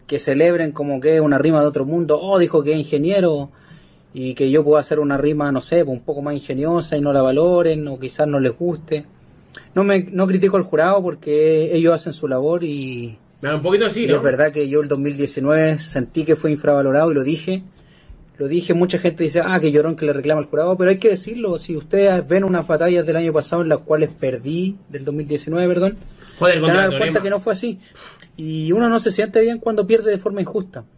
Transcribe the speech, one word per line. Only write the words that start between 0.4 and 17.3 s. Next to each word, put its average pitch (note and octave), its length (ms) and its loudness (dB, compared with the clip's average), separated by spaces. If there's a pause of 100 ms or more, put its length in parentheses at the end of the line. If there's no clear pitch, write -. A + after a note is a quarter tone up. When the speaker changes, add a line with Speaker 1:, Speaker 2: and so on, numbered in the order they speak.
Speaker 1:
como C#3+ 300 -6
que D#3 160 4
es D#3 40 4
una D3 180 4
rima D#3 220 2
de D3 60 4
otro D3 180 -2
mundo, D3+ 380 0
"Oh, G3 160 2
dijo E3 240 2
que C#3+ 80 0
es D#3 80 0
ingeniero", D3+ 720 0 (640)
y C3 220 -8
que C3+ 180 0
yo D3+ 100 4
pueda D3 160 4
hacer D3 220 -2
una C#3+ 180 0
rima, D3 320 -2
no C3+ 100 -2
sé, E3+ 220 2
un C3 200 -6
poco C#3+ 200 -6
más D3 120 -6
ingeniosa D3 600 -4
y C#3+ 40 0
no C#3+ 120 0
la C3+ 100 2
valoren, D#3+ 640 2
o C3+ 100 -10
quizás C3+ 300 -4
no C#3+ 100 0
les B2+ 180 0
guste. D#3 480 -6 (680)
No F#3 80 2
me, G3 300 2
no F#3 160 0
critico F#3+ 280 2
al F#3 60 2
jurado F#3 400 2
porque D#3 720 0
ellos E3 180 4
hacen D#3+ 200 -4
su - 160 -8
labor D3 340 -2
y C3 560 -8 (220)
Speaker 2:
Bueno, D3 180 -2
un C#3 40 -8
poquito G3+ 280 2
sí, A3+ 140 -4
Speaker 1:
y - 20 -2
Speaker 2:
¿no? D3 100 2
Speaker 1:
es C3+ 60 0
verdad C#3+ 300 2
que D3 180 -2
yo D3 100 2
el D3 80 0
dos C#3+ 100 0
mil C#3+ 200 -4
diecinueve D3+ 580 0
sentí D3+ 480 -6
que D#3 100 4
fue D#3 160 0
infravalorado C#3+ 640 2
y - 20 0
lo C#3 80 0
dije. E3 400 -4 (760)